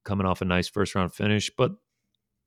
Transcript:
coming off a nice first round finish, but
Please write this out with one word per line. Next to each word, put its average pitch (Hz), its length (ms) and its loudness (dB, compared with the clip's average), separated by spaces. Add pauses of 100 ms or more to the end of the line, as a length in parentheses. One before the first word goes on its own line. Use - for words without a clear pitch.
coming 98 200 0
off 92 160 0
a 95 40 -2
nice 90 220 2
first - 280 -2
round 92 180 0
finish, 104 420 0
but 131 160 2 (760)